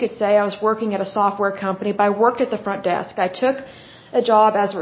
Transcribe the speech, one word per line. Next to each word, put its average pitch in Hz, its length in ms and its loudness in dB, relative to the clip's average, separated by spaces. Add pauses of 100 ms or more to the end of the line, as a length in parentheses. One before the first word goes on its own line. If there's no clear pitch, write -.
could 226 180 -4
say 208 160 4
I 208 80 4
was 196 120 -4 (120)
working 220 260 -2
at 196 60 -4
a 190 180 -6
software 202 360 0 (120)
company, 190 260 -2
but 202 120 2
I 202 60 4 (140)
worked 240 180 2
at 240 80 0
the 214 160 -4
front 196 180 -4
desk. 175 420 -4
I - 20 -2
took 254 280 -2 (560)
a 247 80 2 (120)
job 214 180 6 (140)
as 196 100 -4
a 190 80 -6